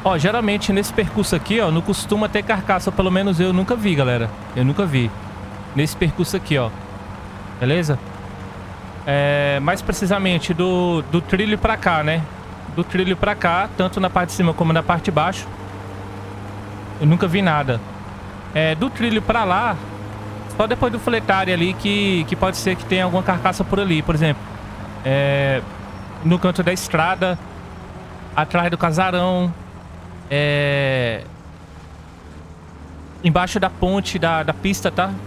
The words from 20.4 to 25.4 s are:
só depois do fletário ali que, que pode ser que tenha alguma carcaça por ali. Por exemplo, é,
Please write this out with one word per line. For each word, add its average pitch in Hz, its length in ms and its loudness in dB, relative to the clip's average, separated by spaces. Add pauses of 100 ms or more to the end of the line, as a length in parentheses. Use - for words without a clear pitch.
só 220 120 2
depois 240 240 2
do 226 80 -2
fletário 190 540 2
ali 175 200 2
que, 202 540 2
que 180 80 0
pode 185 220 0
ser 185 180 0
que - 100 -10
tenha 185 180 2
alguma 180 200 2
carcaça 185 400 2
por 196 160 2
ali. 175 220 2
Por 160 140 0
exemplo, 151 260 2 (640)
é, 139 580 2 (640)